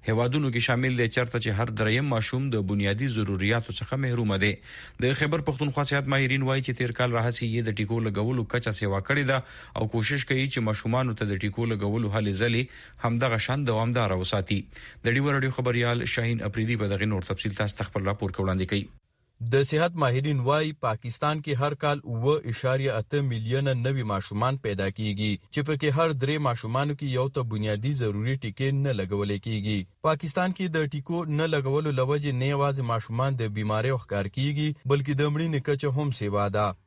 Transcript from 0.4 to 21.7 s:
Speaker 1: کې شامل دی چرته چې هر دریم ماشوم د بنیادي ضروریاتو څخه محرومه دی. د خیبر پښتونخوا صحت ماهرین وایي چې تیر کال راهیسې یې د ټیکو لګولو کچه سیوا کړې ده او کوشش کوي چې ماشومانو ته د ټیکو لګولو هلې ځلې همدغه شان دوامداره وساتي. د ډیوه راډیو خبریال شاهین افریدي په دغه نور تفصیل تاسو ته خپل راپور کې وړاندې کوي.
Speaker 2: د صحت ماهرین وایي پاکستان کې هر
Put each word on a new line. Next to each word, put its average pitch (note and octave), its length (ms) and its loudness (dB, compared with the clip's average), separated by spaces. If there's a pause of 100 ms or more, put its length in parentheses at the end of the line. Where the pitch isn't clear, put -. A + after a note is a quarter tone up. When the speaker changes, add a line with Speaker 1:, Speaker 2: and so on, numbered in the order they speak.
Speaker 1:
کې A#2+ 140 0
شامل B2+ 320 2
دی A#2+ 100 4
چرته A#2+ 320 -2
چې A2 200 0
هر A#2 200 0
دریم A2+ 320 2
ماشوم A#2+ 380 0
د A2 180 0
بنیادي G#2 480 0
ضروریاتو G#2 640 0
څخه C3 240 -4
محرومه A#2 400 0
دی. G#2 80 4 (500)
د C3 200 2
خیبر D3+ 260 0
پښتونخوا C#3+ 420 -2
صحت C#3 240 0
ماهرین C3+ 360 2
وایي C3+ 120 2
چې B2+ 160 -4
تیر A#2+ 220 -2
کال B2 180 2
راهیسې A#2 260 0 (120)
یې A#2+ 100 0
د G#2+ 140 -2
ټیکو A2 260 0
لګولو A2 480 0
کچه A#2 240 -2
سیوا G2 300 0
کړې C#3+ 240 2
ده C3+ 60 4 (440)
او G#2+ 140 0
کوشش B2+ 340 0
کوي C3 160 2
چې A#2+ 240 0
ماشومانو A#2 540 0
ته G#2 80 -2
د G2 120 -2
ټیکو A2 300 -2
لګولو G#2 420 0
هلې G#2 240 2
ځلې A#2+ 240 2 (400)
همدغه A#2 440 2
شان C3+ 240 0
دوامداره A2 500 2
وساتي. G2 400 0 (420)
د A#2+ 140 2
ډیوه C#3+ 180 2
راډیو C3 240 0
خبریال A#2+ 560 0
شاهین A#2 360 0
افریدي A2+ 340 0
په G2 100 0
دغه G#2+ 200 0
نور F#2 180 -4
تفصیل G2 260 -4
تاسو G#2 220 -2
ته - 100 -4
خپل G2 200 0
راپور G2+ 200 -2
کې G2 100 -4
وړاندې F#2 320 2
کوي. G2+ 140 0 (640)
Speaker 2:
د C3+ 120 6
صحت D#3+ 320 2
ماهرین C#3 500 2
وایي D#3 260 2 (140)
پاکستان C#3+ 560 -2
کې C#3+ 180 -2
هر C#3+ 220 2